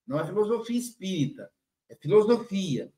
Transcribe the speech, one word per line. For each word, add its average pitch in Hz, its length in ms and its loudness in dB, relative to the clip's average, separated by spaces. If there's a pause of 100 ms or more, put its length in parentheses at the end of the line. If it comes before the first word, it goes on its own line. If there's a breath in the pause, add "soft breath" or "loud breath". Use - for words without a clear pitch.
Não 143 140 -2
é 160 60 -4
filosofia 220 520 0
espírita, 185 720 -4 (380)
é - 60 -20
filosofia. 196 1040 2